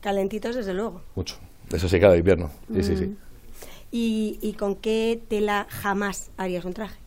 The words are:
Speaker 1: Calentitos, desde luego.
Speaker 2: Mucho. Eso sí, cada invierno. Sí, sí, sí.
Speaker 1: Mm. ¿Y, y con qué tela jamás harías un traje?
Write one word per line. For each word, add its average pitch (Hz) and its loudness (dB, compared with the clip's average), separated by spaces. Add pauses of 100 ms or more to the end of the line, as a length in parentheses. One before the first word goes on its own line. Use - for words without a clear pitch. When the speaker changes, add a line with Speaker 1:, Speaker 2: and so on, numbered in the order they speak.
Speaker 1:
Calentitos, 202 -2
desde 202 -4
luego. 185 -4 (140)
Speaker 2:
Mucho. 92 -6 (360)
Eso 90 0
sí, 85 6
cada 92 10
invierno. 85 4 (240)
Sí, 190 2
sí, - 2
sí. 185 0
Speaker 1:
Mm. 202 -6 (760)
¿Y, 220 0
y 214 -2
con 202 -2
qué 226 0
tela 208 0
jamás 202 -2
harías 180 -4
un 180 -6
traje? 202 -10 (120)